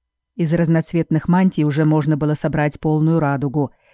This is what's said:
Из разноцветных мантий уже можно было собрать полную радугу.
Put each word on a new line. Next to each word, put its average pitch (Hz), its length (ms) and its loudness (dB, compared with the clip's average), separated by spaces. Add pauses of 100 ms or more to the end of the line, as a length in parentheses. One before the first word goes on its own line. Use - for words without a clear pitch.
(360)
Из 165 180 0
разноцветных 165 760 0
мантий 180 380 2
уже 151 180 0
можно 156 320 2
было 151 200 -2
собрать 151 440 -4
полную 156 400 0
радугу. 139 540 -2 (200)